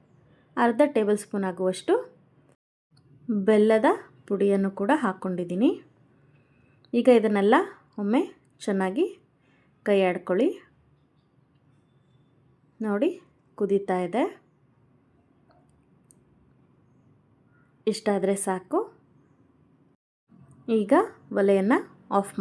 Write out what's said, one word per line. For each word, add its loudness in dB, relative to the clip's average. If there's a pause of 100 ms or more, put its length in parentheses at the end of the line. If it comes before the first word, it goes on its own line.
(640)
ಅರ್ಧ 2 (120)
ಟೇಬಲ್ 0
ಸ್ಪೂನ್ -6
ಆಗುವಷ್ಟು -2 (1500)
ಬೆಲ್ಲದ 4 (400)
ಪುಡಿಯನ್ನು 0 (100)
ಕೂಡ -2 (140)
ಹಾಕ್ಕೊಂಡಿದ್ದೀನಿ. -2 (1300)
ಈಗ 4 (120)
ಇದನ್ನೆಲ್ಲ 2 (500)
ಒಮ್ಮೆ 0 (440)
ಚೆನ್ನಾಗಿ -2 (840)
ಕೈ 4 (100)
ಆಡ್ಕೊಳ್ಳಿ. 0 (2500)
ನೋಡಿ, 0 (480)
ಕುದೀತಾ 0 (100)
ಇದೆ. -2 (3750)
ಇಷ್ಟಾದರೆ -2 (120)
ಸಾಕು. -4 (1900)
ಈಗ 0 (460)
ಒಲೆಯನ್ನ 2 (440)
ಆಫ್ -4